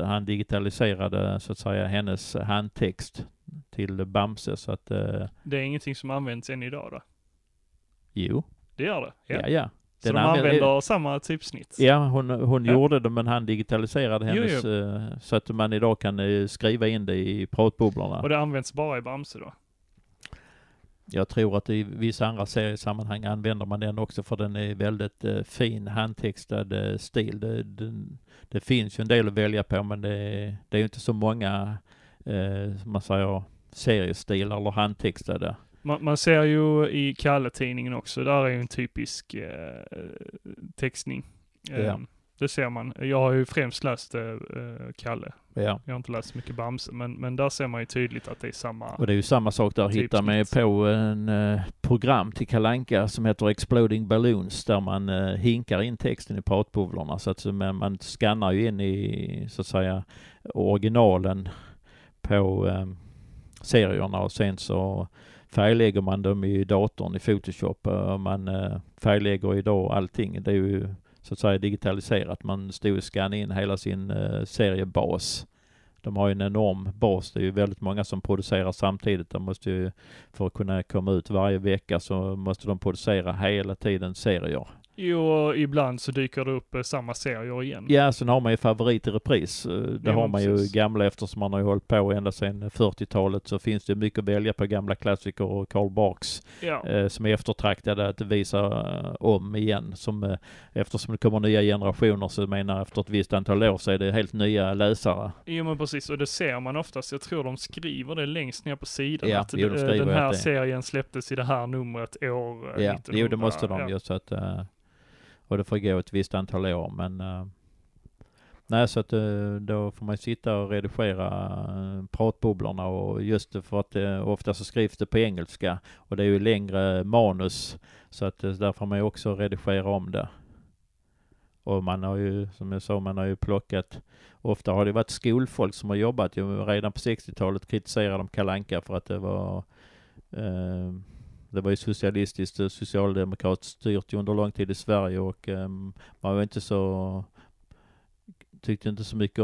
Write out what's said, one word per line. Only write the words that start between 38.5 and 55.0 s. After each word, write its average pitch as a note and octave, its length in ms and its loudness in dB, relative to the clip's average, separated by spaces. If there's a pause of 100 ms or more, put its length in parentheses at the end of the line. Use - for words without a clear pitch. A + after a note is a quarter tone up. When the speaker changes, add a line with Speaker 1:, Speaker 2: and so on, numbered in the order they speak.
Speaker 2:
en A#2+ 80 -4
typisk, - 680 -6
eh, C#2+ 480 -10 (960)
textning. C3 480 -6 (460)
Speaker 1:
Ja. C3 60 -8
Speaker 2:
Ehm, G#2+ 300 -2 (320)
det C#3 100 0
ser C3 200 -2
man. A#2+ 320 -8
Jag C3+ 200 0
har C3 120 6
ju C3 120 4
främst B2+ 400 -2
läst, B2+ 300 -4
eh, A#2 80 -4
eh, A2+ 140 -8 (640)
Kalle. - 340 -8 (220)
Speaker 1:
Ja. G#2 300 0
Speaker 2:
Jag C3 80 -10
har B2 40 -6
inte B2 160 -10
läst A2+ 160 -6
så - 100 -12
mycket A#2+ 180 -10
Bamse, A#2+ 360 -6
men, A#2+ 200 -8
men B2+ 240 -6
där C#3 120 2
ser C3+ 180 -4
man A#2+ 140 -6
ju A2+ 60 -6
tydligt A#2+ 420 -4
att - 120 -12
det A#2 80 -8
är A#2 40 -10
samma A2+ 360 -10
Speaker 1:
Och - 180 -2
det G#2 60 4
är - 20 6
ju G2+ 80 6
samma A2+ 280 4
sak G#2 240 2
där. G2+ 140 4
Hittar G#2+ 340 2
man G#2 160 4
ju G#2+ 60 4
Speaker 2:
typsnitt. B2 200 4
Speaker 1:
på G#2 220 6
en, G#2+ 420 2
eh, G#2 320 2 (200)
program A#2 520 4
till - 140 -4
Kalle A2+ 220 4
Anka A#2 400 2
som A2+ 180 -2
heter G#2+ 220 4
Exploding A2 600 4
Balloons, A2 560 2
där G2+ 160 2
man, G2 280 -2